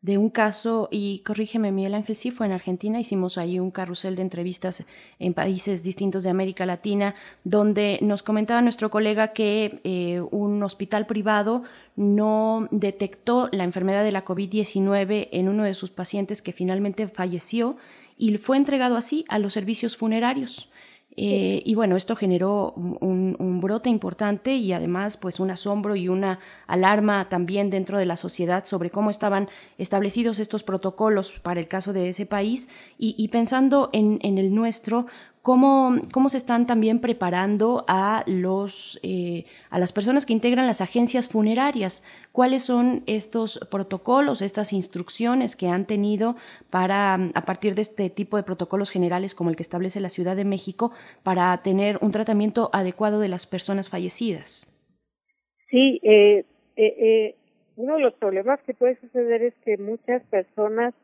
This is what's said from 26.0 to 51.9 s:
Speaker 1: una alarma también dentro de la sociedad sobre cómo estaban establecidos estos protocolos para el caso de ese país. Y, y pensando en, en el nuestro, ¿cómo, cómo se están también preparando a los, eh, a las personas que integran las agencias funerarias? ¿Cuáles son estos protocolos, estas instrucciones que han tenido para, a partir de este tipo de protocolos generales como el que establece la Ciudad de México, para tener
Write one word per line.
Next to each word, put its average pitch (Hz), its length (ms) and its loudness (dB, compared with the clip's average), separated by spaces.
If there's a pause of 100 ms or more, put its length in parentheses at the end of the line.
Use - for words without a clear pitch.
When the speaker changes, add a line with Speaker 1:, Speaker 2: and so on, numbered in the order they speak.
Speaker 1:
una 185 320 0 (260)
alarma 196 600 4
también 190 420 -2
dentro 190 280 -2
de 185 60 2
la 175 120 -2
sociedad 180 480 -4
sobre 175 260 -4
cómo 208 200 0
estaban 202 360 0 (320)
establecidos 202 640 0
estos 214 240 -4
protocolos 196 760 0
para 175 220 -4
el 165 80 -8
caso 190 240 -4
de 185 160 0
ese 196 180 -6
país. 214 420 -2 (300)
Y, 220 180 -2
y 220 120 -2
pensando 262 640 2
en, 214 300 2
en 196 160 0
el 190 140 2
nuestro, 226 540 -2 (340)
¿cómo, 262 580 6 (120)
cómo 269 200 4
se 269 80 -2
están 240 280 2
también 226 340 4
preparando 208 840 0
a 196 400 2
los, 190 760 -2
eh, 175 420 -4 (240)
a - 100 -2
las 180 140 0
personas 254 320 2
que 240 80 -2
integran 240 340 2
las 226 140 0
agencias 240 480 0
funerarias? 220 760 0 (300)
¿Cuáles 254 320 2
son 247 420 2
estos 214 540 -4 (100)
protocolos, 233 720 0
estas 202 320 -4
instrucciones 226 840 -2
que 180 140 -2
han 180 180 0
tenido 214 480 0 (360)
para, 190 440 2 (200)
a - 100 0
partir - 300 -2
de 208 80 -2
este 208 260 -4
tipo 208 300 -4
de 196 40 -2
protocolos 190 480 -4
generales 180 440 0
como 175 160 0
el 160 60 -2
que 175 60 -8
establece 185 380 -6
la 185 80 -4
Ciudad 180 260 -2
de 196 120 0
México, 196 460 -2 (300)
para 180 360 2
tener 196 420 2